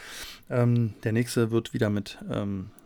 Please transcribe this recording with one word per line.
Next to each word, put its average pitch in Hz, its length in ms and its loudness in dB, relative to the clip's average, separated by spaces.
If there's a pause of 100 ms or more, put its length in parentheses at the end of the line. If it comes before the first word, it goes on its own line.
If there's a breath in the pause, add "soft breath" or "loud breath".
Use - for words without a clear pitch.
(480 loud breath)
Ähm, 120 460 2 (100)
der 110 80 0
nächste 117 380 2
wird 113 240 0
wieder 113 160 2
mit, 104 300 -4 (100)
ähm, 101 400 -4 (160 loud breath)